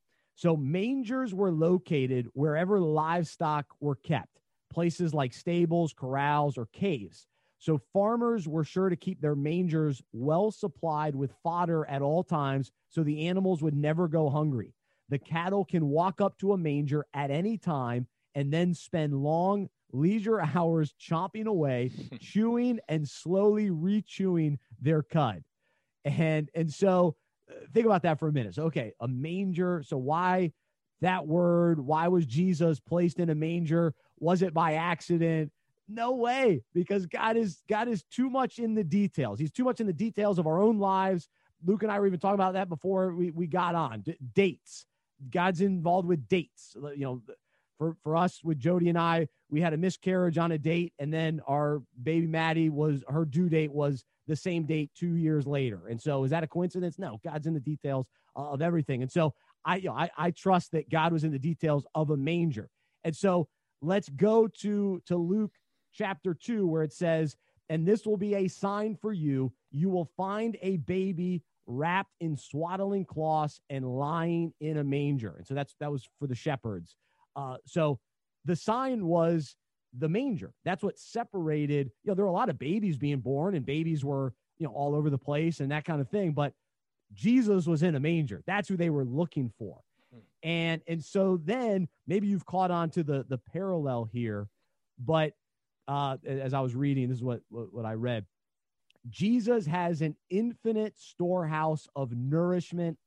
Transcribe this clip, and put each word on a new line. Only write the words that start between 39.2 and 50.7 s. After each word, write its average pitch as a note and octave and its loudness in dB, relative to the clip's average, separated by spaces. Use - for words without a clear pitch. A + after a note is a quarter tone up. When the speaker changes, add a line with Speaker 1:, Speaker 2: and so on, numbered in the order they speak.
Speaker 1:
He's D3+ -2
too B3+ -2
much B3+ 0
in A3+ -2
the F#3+ 0
details G3+ 0
of E3 2
our D#3+ 4
own A3 4
lives. F#3+ 0
Luke G3 2
and G#3+ 0
I G3+ 0
were G3 4
even F3+ 0
talking G3 2
about F#3+ 2
that F#3+ -2
before F#3 0
we, F3 0
we E3+ -4
got E3+ 0
on. A#2+ -2
D-, D3 -8
dates. - 0
God's F3 2
involved F3+ 2
with D#3 0
dates. - -2
You C#3 -4
know, B2+ -6
for, D#3+ -2
for D#3 0
us F3+ 2
with D#3+ -2
Jody F3 4
and E3+ 4
I, E3 2
we D3 0
had E3+ 2
a D3+ 0
miscarriage F3+ 0
on E3+ 2
a D#3 0
date, E3+ 0